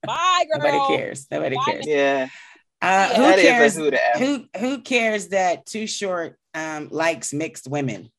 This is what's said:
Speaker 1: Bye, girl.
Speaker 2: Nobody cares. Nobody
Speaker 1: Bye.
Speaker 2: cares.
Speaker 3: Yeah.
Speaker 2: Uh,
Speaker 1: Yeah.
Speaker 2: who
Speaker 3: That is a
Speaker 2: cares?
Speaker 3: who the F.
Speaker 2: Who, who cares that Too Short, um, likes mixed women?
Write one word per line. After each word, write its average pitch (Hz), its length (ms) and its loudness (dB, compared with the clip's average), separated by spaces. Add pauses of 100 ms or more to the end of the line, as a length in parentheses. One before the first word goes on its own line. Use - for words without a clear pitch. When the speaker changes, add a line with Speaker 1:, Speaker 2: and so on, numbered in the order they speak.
Speaker 1:
Bye, 339 440 0
girl. 302 120 -2
Speaker 2:
Nobody 277 360 2
cares. - 320 -8
Nobody 151 280 -4
Speaker 1:
Bye. 254 80 -2
Speaker 2:
cares. 285 220 -4
Speaker 3:
Yeah. 139 400 0 (540)
Speaker 2:
Uh, - 40 -2 (260)
Speaker 1:
Yeah. 226 40 0
Speaker 2:
who 226 80 4
Speaker 3:
That 359 160 6
is - 60 6
a - 40 10
Speaker 2:
cares? 240 260 4
Speaker 3:
who 151 160 2
the 127 240 4
F. 120 40 -2
Speaker 2:
Who, 262 260 -2 (120)
who 254 240 -4
cares 220 480 -2
that 185 360 0
Too 220 220 -8
Short, 180 500 -6 (160)
um, 156 380 -8
likes 156 420 -2
mixed 151 340 -8
women? 127 520 -6